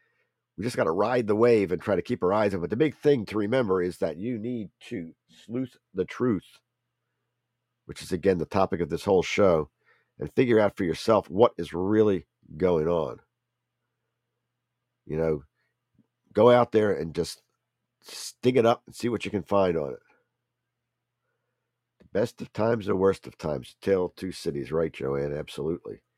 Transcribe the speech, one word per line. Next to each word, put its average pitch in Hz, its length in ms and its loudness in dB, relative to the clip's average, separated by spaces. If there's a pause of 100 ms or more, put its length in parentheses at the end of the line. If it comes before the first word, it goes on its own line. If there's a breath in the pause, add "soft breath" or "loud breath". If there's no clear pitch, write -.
(580)
We 95 80 -6
just 123 100 -6
gotta 104 160 0
ride 110 340 0
the 104 120 0
wave 113 340 4
and 87 100 -2
try 101 140 0
to 87 60 0
keep - 200 -4
our 90 120 2
eyes 104 200 2
on 92 60 -4
it. - 20 -6
But 85 80 -4
the 107 60 -4
big 143 220 0
thing 139 300 2
to 104 100 -6
remember 104 440 0
is 90 180 -4
that 80 180 -4
you 113 200 -6
need 113 320 -8 (200)
to 85 240 -10 (320)
sleuth 123 320 -8 (160)
the 92 100 -2
truth, - 560 -2 (1300)
which - 160 -14
is, - 100 -12
again, 90 260 2
the 78 80 -2
topic 92 360 0
of 78 80 -2
this 82 160 -4
whole 95 180 4
show, 85 460 2 (500)
and - 140 -8
figure 120 260 4
out 101 160 2
for 98 80 -4
yourself 90 460 2
what 98 280 -4
is 85 160 -10
really 98 540 0 (300)
going 85 320 0
on. 80 320 -4 (1800)
You 76 100 -8
know, 78 280 -2 (920)
go 113 180 8
out 120 220 4
there 107 180 4
and 78 240 -4
just - 260 -4 (1000)
dig 127 160 4
it 113 80 6
up 117 200 2
and - 80 -20
see - 140 -6
what 113 160 -4
you 95 80 -10
can 95 120 -2
find 92 340 2
on 69 160 -6
it. - 60 -16 (2000)
The - 200 -8
best - 220 -4
of - 100 -14
times, 110 340 -2
the 98 120 -2
worst 95 300 2
of - 100 -18
times. 71 440 -8
Tale 95 240 2
of - 100 -8
Two 92 180 -10
Cities, 69 400 -8
right, 82 180 0
Joanne? 69 420 -4
Absolutely. 76 680 -8 (160)